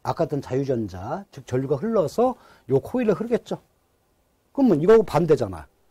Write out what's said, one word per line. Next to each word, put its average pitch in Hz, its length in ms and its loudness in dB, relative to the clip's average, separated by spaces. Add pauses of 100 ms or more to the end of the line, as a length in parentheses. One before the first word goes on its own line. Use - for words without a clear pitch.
아까 131 220 -2
같은 151 160 -4
자유전자, 131 920 -4
즉 - 140 -20
전류가 135 300 -2
흘러서 220 600 0 (340)
요 135 100 2
코일에 233 320 -2
흐르겠죠. 208 460 -4 (920)
그러면 226 280 2
이거하고 214 220 8
반대잖아. 123 640 0 (240)